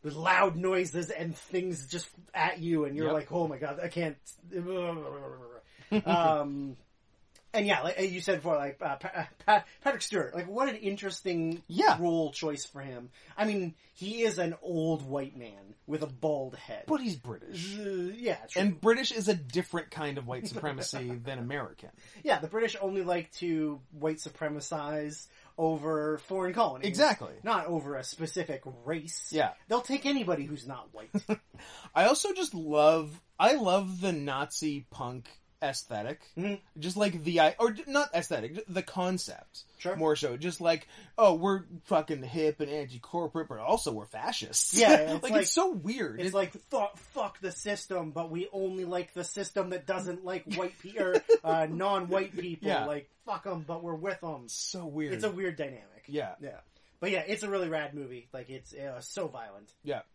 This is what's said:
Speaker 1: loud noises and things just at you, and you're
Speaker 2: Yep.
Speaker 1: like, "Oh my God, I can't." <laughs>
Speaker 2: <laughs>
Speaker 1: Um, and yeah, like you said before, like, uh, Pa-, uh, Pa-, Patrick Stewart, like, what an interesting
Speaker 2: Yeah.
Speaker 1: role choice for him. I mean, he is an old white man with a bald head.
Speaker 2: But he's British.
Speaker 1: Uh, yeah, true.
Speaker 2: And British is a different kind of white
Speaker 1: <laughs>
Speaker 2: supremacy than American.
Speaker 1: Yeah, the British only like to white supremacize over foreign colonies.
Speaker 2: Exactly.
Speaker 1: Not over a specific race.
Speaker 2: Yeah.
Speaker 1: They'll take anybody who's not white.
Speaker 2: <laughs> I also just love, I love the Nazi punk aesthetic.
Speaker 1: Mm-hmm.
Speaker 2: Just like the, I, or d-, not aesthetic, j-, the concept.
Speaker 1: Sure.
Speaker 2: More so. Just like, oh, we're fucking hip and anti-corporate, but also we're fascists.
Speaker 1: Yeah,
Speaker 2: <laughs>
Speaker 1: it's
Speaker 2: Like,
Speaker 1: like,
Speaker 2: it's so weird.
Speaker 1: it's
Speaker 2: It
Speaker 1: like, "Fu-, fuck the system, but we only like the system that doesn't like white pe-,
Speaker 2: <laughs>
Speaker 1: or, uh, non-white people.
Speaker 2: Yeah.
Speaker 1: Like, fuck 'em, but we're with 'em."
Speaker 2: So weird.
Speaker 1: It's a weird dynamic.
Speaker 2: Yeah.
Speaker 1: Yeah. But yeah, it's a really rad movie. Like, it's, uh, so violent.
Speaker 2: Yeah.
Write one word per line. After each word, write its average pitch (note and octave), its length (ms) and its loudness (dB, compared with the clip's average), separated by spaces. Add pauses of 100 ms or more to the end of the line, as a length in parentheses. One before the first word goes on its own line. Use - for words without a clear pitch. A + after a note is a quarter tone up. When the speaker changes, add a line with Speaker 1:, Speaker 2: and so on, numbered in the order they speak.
Speaker 1:
loud F3 540 4
noises F3+ 540 0
and D#3 240 -4
things F3+ 520 -4
just E3+ 220 -6 (240)
at F3 260 0
you, E3 260 2
and C#3+ 100 -4
you're D#3 100 0
Speaker 2:
Yep. D3+ 80 2
Speaker 1:
like, D#3 180 -2
"Oh E3+ 160 2
my C#3+ 100 -4
God, C#3+ 240 -4
I F3 60 -4
can't." E3 300 -2 (340)
<laughs> F3 600 -4 (800)
Speaker 2:
<laughs> G#3+ 140 4
Speaker 1:
Um, D3 720 4 (760)
and G#3 140 2
yeah, F3+ 140 2
like F3+ 180 -2
you F#3 220 0
said F#3 160 2
before, D#3 180 2
like, C#3+ 260 -2
uh, C#3+ 140 -2
Pa-, - 180 -8
uh, E3 100 -4 (220)
Pa-, G#3 180 8 (200)
Patrick C4 180 2
Stewart, E3 320 0
like, F3 140 -4
what B3+ 220 0
an G#3+ 80 -4
interesting F3+ 920 -2
Speaker 2:
Yeah. F3 320 6
Speaker 1:
role E3 320 2
choice D3+ 340 -4
for - 140 -14
him. B2+ 300 -12 (280)
I G#3 60 2
mean, G3 300 0 (200)
he G#3+ 280 -6
is G3+ 180 2
an E3+ 220 0
old D#3+ 440 0
white C3+ 300 -4
man G#2 400 -16 (100)
with D3+ 160 -4
a D#3 60 -2
bald C3+ 480 -2
head. - 320 -10
Speaker 2:
But D4 140 2
he's G3+ 160 -2
British. F3 600 -10
Speaker 1:
Uh, G3 380 -4
yeah, A#3+ 220 -2 (120)
true. F3+ 120 0
Speaker 2:
And G3 180 4
British A#3 320 4
is A3 160 -2
a G#3 60 4
different D#3+ 580 -2
kind D3 260 -4
of B2 100 -8
white B2+ 200 -6
Speaker 1:
<laughs> - 0 -
Speaker 2:
supremacy C3+ 640 -4 (140)
than C3+ 140 -6
American. B2 500 -6 (340)
Speaker 1:
Yeah, G3+ 160 4
the D#3 80 -4
British A3 340 0
only F#3+ 220 0
like F3 300 0
to D#3 480 -2 (180)
white D#3 200 0
supremacize D3+ 1080 -6 (300)
over D#3 600 0
foreign F#3 340 -2
colonies. F#3 340 2
Speaker 2:
Exactly. F3+ 460 4 (100)
Speaker 1:
Not F#3+ 240 2
over D3 300 -2
a B2+ 80 -6
specific D#3+ 560 -4 (240)
race. D#3+ 480 -6
Speaker 2:
Yeah. C#3 160 4 (180)
Speaker 1:
They'll A#3+ 140 4
take C#4 240 -2
anybody F#3 400 2
who's C#3 200 -8
not B2+ 280 -10
white. G#2+ 160 -14 (180)
Speaker 2:
<laughs> - 680 -8
I E3+ 120 8
also D4+ 260 4
just F#4 220 -2
love, D#3 680 6 (180)
I A#3 180 8
love F#3+ 440 2
the F#3 140 2
Nazi C#3+ 760 -2
punk B2 380 -8 (360)
aesthetic. C3 560 -4 (160)
Speaker 1:
Mm-hmm. G3 200 -2 (240)
Speaker 2:
Just F3+ 180 -4
like F3+ 260 0
the, E3 180 2
I, D#3 180 8
or A#3 100 6
d-, A3 160 -6
not C#4+ 300 2
aesthetic, D3+ 400 -2
j-, G#3+ 120 -8
the F#3 140 -2
concept. - 840 -4 (120)
Speaker 1:
Sure. F3+ 180 -4
Speaker 2:
More D#3 200 4
so. C#3 200 -2
Just E3+ 240 -4
like, E3 280 2 (320)
oh, G3 160 8
we're F#3+ 300 2 (180)
fucking D#3 400 2
hip D3+ 380 0
and C#3+ 100 -2
anti-corporate, D3+ 760 -6
but A2+ 120 -8
also D3 320 2
we're G#2+ 160 -8
fascists. - 680 -2
Speaker 1:
Yeah, D#4+ 180 10
Speaker 2:
<laughs> D4+ 60 -2 (140)
Speaker 1:
it's D4+ 100 -4
Speaker 2:
Like, C4 100 0
Speaker 1:
like, - 100 6
Speaker 2:
it's - 80 0
so F#4 200 2
weird. F#3 480 -4
Speaker 1:
it's F#3 100 -2
Speaker 2:
It F#3 40 -6
Speaker 1:
like, F#3+ 200 0 (180)
"Fu-, G#3+ 160 0 (260)
fuck G#3+ 280 -4
the F#3 100 -6
system, F#3 580 -4
but E3 220 -6
we F3 200 -4
only F#3+ 340 -4
like F3+ 280 -4
the F3 100 -6
system F#3 460 -4
that F#3 160 -6
doesn't F#3 400 -4
like F3+ 300 -6
white F3+ 260 -2
pe-, G#3 160 -10
Speaker 2:
<laughs> - 20 -4
Speaker 1:
or, F#3 220 4 (220)
uh, D#3+ 260 4
non-white F#3+ 640 2
people. F3 320 -4
Speaker 2:
Yeah. D#3 180 2
Speaker 1:
Like, D3 220 -4 (200)
fuck G3 180 -4
'em, F3 220 -4
but E3+ 160 -6
we're E3+ 100 -4
with F3 300 -4
'em." C#3+ 240 -8
Speaker 2:
So F3 400 -6
weird. D3 260 -2
Speaker 1:
It's A3 100 -4
a G#3+ 60 2
weird F3+ 280 -2
dynamic. C3+ 500 -8
Speaker 2:
Yeah. C#3 340 -2
Speaker 1:
Yeah. C#3 160 -12 (420)
But F#3+ 120 -2
yeah, F3+ 160 0
it's G#3 160 -4
a G3+ 80 -4
really F3+ 180 0
rad D3+ 240 -4
movie. B2+ 400 -10
Like, B2+ 160 -12
it's, C3+ 240 -14
uh, C#3 280 -10
so F3 260 -6
violent. G#2+ 440 -14 (120)
Speaker 2:
Yeah. C3+ 180 -4 (140)